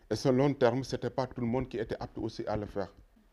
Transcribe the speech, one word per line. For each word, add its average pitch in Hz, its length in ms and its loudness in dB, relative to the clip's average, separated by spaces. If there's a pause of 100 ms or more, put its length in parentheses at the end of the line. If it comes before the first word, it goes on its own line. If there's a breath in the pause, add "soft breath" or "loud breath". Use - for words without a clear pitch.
(100)
Et 110 60 0
ce 143 120 2
long 135 240 6
terme, 127 300 4
c'était 123 280 -4
pas 127 160 -2
tout - 140 -8
le 123 60 0
monde 123 220 0
qui 120 100 -6
était - 220 -4
apte - 180 -10
aussi 110 280 -6
à 104 100 -2
le 104 100 -4
faire. 98 260 -6 (400)